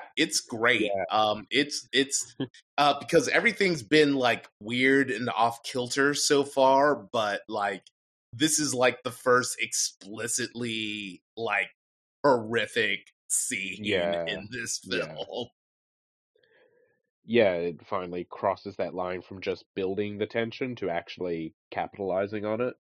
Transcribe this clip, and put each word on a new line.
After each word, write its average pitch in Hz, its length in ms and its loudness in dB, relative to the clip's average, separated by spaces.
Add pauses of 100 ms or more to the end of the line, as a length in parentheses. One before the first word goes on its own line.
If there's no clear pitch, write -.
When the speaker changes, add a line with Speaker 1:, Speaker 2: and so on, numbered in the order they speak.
(160)
Speaker 1:
it's 156 240 0
great. 117 440 2
Speaker 2:
Yeah. 98 280 0
Speaker 1:
Um, 107 400 2
it's, 147 400 -2
it's, 135 480 -2
Speaker 2:
<laughs> - 240 -10 (140)
Speaker 1:
uh, 143 220 4
because 160 280 2
everything's 180 560 0
been, 147 320 6
like, 120 320 0 (140)
weird 131 500 2
and 117 180 -4
off 113 340 0
kilter 135 500 0
so 139 320 2
far, 139 500 4
but, 104 540 -2
like, 101 340 -4 (480)
this 151 280 0
is, 139 140 -2
like, 123 300 2
the 123 80 -8
first 123 500 2
explicitly, 110 1600 -4 (140)
like, 104 340 0 (540)
horrific 110 880 2 (180)
scene 98 540 -4
Speaker 2:
Yeah. 87 420 0
Speaker 1:
in - 240 -6
this 117 360 -6
Speaker 2:
Yeah. 90 280 -4
Speaker 1:
film. 101 360 -8 (1800)
Speaker 2:
Yeah, 110 300 6
it 85 300 -4
finally 90 380 -6
crosses 98 540 -4
that 85 180 -6
line 90 260 -4
from 95 200 -16
just 92 240 -6 (100)
building 101 440 -2
the 104 80 -2
tension 117 500 -4
to 92 120 -4
actually 85 640 -4 (180)
capitalizing 101 720 -4
on 110 160 -2
it. 127 220 -4